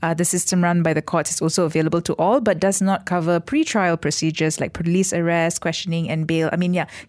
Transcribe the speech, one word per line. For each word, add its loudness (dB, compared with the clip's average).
Uh, 0
the 0
system 0
run 2
by 2
the 0
courts -2
is -4
also 2
available 0
to -2
all, 2
but 0
does 2
not 0
cover 0
pre-trial 0
procedures -2
like -4
police 0
arrest, 0
questioning, -4
and -2
bail. 2
I -2
mean, 0
yeah, 0